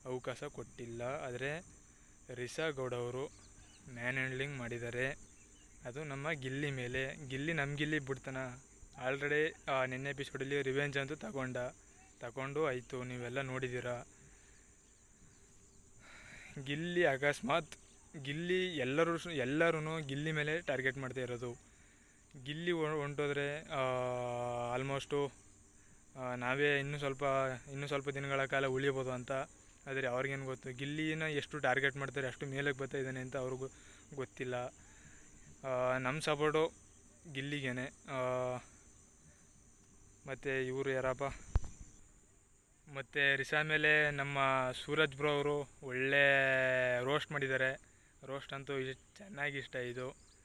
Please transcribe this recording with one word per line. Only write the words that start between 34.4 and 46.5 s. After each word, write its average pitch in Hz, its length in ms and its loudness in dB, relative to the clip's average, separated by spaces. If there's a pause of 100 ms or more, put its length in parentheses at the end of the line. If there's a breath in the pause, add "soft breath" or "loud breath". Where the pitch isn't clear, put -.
ಆ, 127 300 2
ನಮ್ 131 240 0
ಸಪೋರ್ಟು 151 500 4 (640)
ಗಿಲ್ಲಿಗೇನೆ. 135 520 -2 (240)
ಆ, 127 480 0 (1700 loud breath)
ಮತ್ತೆ 131 400 -2
ಇವ್ರು 135 220 0
ಯಾರಪ್ಪ, 131 340 0 (1700 loud breath)
ಮತ್ತೆ 139 400 4
ರಿಸಾ 151 260 2
ಮೇಲೆ 151 500 6
ನಮ್ಮ 139 280 -2 (460)
ಸೂರಜ್ 147 320 4
ಬ್ರೋ 147 180 4
ಅವರು 143 340 2 (140)
ಒಳ್ಳೆ 135 420 4 (800)